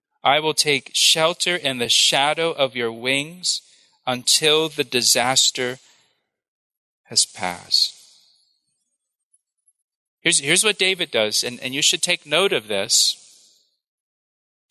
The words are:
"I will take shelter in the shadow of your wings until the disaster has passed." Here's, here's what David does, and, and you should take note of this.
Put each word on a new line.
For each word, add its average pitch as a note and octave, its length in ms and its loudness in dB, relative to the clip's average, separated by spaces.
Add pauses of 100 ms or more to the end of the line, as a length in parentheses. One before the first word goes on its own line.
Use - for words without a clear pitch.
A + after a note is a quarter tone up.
(240)
"I C#3+ 160 4
will D#3 140 -2
take C#3+ 400 -2
shelter F3 640 2
in C3+ 240 -4
the A#2 100 -2
shadow D3+ 600 2
of C3+ 240 -2
your A#2 160 -4
wings C#3 680 -4 (440)
until D3+ 640 0
the D3 140 -6
disaster B2+ 960 0 (1300)
has - 200 -2
passed." - 720 -4 (2250)
Here's, E3 160 2
here's D#3+ 260 2
what G#3 140 0
David F#3 320 0
does, G#2+ 340 0
and, B2 180 -6
and C3 120 -8
you C#3+ 80 -4
should E3 220 2
take E3+ 240 -2
note F3+ 260 0
of A2+ 140 -4
this. - 500 0 (1500)